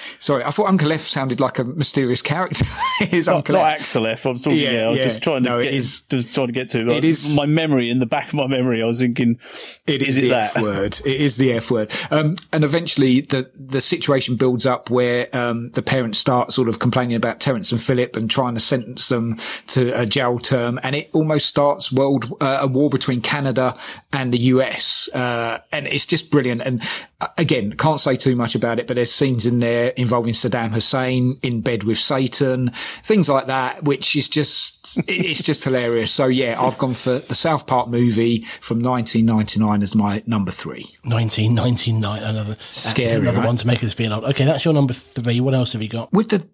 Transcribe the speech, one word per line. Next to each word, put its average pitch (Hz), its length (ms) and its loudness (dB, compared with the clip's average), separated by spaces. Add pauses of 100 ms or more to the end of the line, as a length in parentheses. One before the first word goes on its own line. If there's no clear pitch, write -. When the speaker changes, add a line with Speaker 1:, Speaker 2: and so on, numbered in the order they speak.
(180)
Speaker 1:
Sorry, 135 260 0
I 139 60 -4
thought 202 180 0
Uncle 160 240 4
F 156 80 -2
sounded 131 400 -2
like 131 180 2
a 127 60 2
mysterious 131 560 0
character. 170 500 -2
<laughs> - 40 -8 (260)
It - 140 -2
is 165 120 2
Speaker 2:
Not, 175 100 4
Speaker 1:
Uncle 147 180 0
Speaker 2:
not 175 120 4
Speaker 1:
F. 151 140 0
Speaker 2:
Axel 117 260 -2
F. 113 200 -2
I'm 127 100 -2
talking, 135 220 2
Speaker 1:
Yeah, 143 120 0
Speaker 2:
yeah, 113 160 0
I 113 40 2
was 120 80 2
Speaker 1:
yeah. 131 80 0
Speaker 2:
just 113 160 -4
trying 143 200 0
to 123 60 2
Speaker 1:
No, 120 100 0
it 120 60 2
Speaker 2:
get, 139 100 -2
Speaker 1:
is. 131 280 -4
Speaker 2:
just 123 320 -4
trying 135 140 0
to 120 40 -6
get 127 180 -4
to 117 220 0
Speaker 1:
It 131 120 2
is. 147 300 2
Speaker 2:
my 143 120 2
memory, 147 440 2
in 123 80 2
the 127 80 2
back 139 220 -2
of - 60 -6
my 143 120 0
memory, 127 360 0
I 113 40 0
was 117 140 0
thinking, 120 380 2 (480)
Speaker 1:
It 139 160 0
Speaker 2:
"Is 135 160 0
Speaker 1:
is - 0 -
Speaker 2:
it - 100 2
Speaker 1:
the - 0 -
Speaker 2:
that?" 113 280 2
Speaker 1:
F 113 60 2
word. 101 420 -2
It 135 160 0
is 143 180 2
the 127 160 4
F 113 160 -2
word. 110 200 0 (200)
Um, 151 260 2 (160)
and 156 100 2
eventually 139 600 2
the, 131 360 -4
the 135 220 -4
situation 135 560 0
builds 123 300 2
up 123 240 -2
where, 120 440 0
um, 117 360 -4
the 131 120 -4
parents 120 360 0
start 123 340 2
sort 127 160 2
of 110 100 -2
complaining 120 380 0
about 113 240 -2
Terrence 120 320 -2
and 120 100 0
Phillip 123 320 0
and 110 160 -2
trying 123 240 0
to 113 60 -2
sentence 123 480 -2
them 117 300 -2 (300)
to 127 300 0
a 120 80 0
jail 123 320 0
term. 120 460 0
And 131 100 -4
it 151 200 -6
almost 156 320 2
starts 143 440 0
world, 131 400 2 (100)
uh, 139 200 0
a 143 80 0
war 135 220 2
between 127 320 0
Canada 131 540 0 (360)
and 131 200 -2
the 123 60 4
U 127 240 4
S. - 520 -2
Uh, 120 440 -2 (140)
and 143 140 -4
it's 143 180 -2
just - 260 -2
brilliant. 123 320 2
And, 127 200 -2 (380)
uh, - 80 -6 (100)
again, 127 380 0
can't 156 240 0
say 135 160 0
too 127 200 2
much 117 180 -2
about 117 240 0
it, 120 80 -2
but 127 100 -4
there's 120 160 0
scenes 127 340 0
in 120 140 2
there 120 300 2
involving 120 440 0
Saddam 117 380 -2
Hussein 127 720 0
in 120 180 -2
bed 113 240 -2
with 110 140 0
Satan, 131 760 0 (300)
things 208 260 4
like 135 180 2
that, 131 380 -2
which 143 320 0
is 135 120 0
just, - 680 -4 (100)
it, - 160 0
it's 170 180 -2
just 156 220 -2
hilarious. 120 480 0
So 135 140 2
yeah, 127 340 0
I've 127 160 0
gone 127 180 -2
for 127 260 -2
the - 160 -6
South 156 320 0
Park 123 200 0
movie 117 560 2 (160)
from 113 200 -2
nineteen 120 440 0
ninety-nine 107 580 2
as 101 120 -2
my 104 320 0
number 101 240 0
three. - 420 -10 (120)
Speaker 3:
Nineteen 113 500 0
ninety-nine, 113 680 0
another, 107 340 -6 (160)
Speaker 1:
Scary, 117 480 0
Speaker 3:
another 113 180 2
Speaker 1:
right? 117 80 2
Speaker 3:
one 120 100 2
to 117 100 -2
make 120 180 2
us 110 100 -2
feel 113 180 -2
old. 110 120 -4
Okay, 135 200 0
that's 143 200 2
your 165 100 4
number 139 180 2
three. 120 480 -2
What 131 140 2
else 127 180 0
have 110 100 -6
you 110 60 -6
got? 113 240 -8
Speaker 1:
With 220 180 2
the 196 100 2 (140)